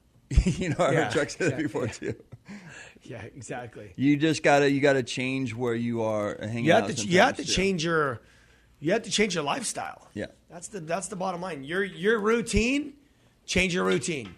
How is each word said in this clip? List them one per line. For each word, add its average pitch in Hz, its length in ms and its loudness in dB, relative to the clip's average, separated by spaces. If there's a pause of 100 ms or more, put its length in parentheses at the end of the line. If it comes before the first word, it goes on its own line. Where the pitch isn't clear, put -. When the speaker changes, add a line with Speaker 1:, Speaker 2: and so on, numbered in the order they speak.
(300)
Speaker 1:
<laughs> - 0 - (160)
You 180 240 0
know, 131 80 -2
I 156 140 4
Speaker 2:
Yeah, 107 120 4
Speaker 1:
heard 104 80 -4
Chuck 147 180 0
say - 200 -2
that 131 100 -4
Speaker 2:
exactly. - 40 -4
Speaker 1:
before 120 220 -4
Speaker 2:
Yeah. - 260 -6
Speaker 1:
too. - 40 -8 (880)
Speaker 2:
Yeah, 117 200 -14
exactly. 120 760 -14
Speaker 1:
You 143 200 6
just 151 260 2
gotta, 143 280 6
you 139 100 2
gotta 135 220 6
change 127 520 -4
where 120 200 -2
you 117 280 -2
are 107 380 -2
hanging 117 260 -4
Speaker 2:
You 165 60 6
have - 120 4
Speaker 1:
out - 60 -4
Speaker 2:
to - 60 -4
ch-, 202 100 -4
you 180 140 2
have 254 160 4
to - 60 -10
Speaker 1:
sometimes, 160 60 -10
too. - 40 -2 (100)
Speaker 2:
change 190 220 0
your, 151 360 0 (580)
you 147 140 -2
have 226 100 0
to 196 80 -10
change 202 240 0
your 165 100 -2
lifestyle. 139 720 -6
Speaker 1:
Yeah. 101 120 -6 (240)
Speaker 2:
That's 170 180 -16
the, 202 120 -10
that's 170 280 -6
the 208 80 -10
bottom 180 240 -4
line. 160 240 -8
Your, 170 180 -2
your 190 380 0
routine, 233 720 2 (540)
change 185 280 0
your 185 100 0
routine. 151 540 -2